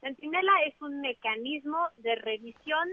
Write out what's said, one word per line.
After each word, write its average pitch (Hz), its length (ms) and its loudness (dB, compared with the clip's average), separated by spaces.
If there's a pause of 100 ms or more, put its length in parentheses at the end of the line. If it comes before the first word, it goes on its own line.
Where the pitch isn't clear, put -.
Centinela 311 500 0 (140)
es 294 160 -6
un 285 180 -6
mecanismo 277 960 -2
de 226 200 0
revisión 233 760 -4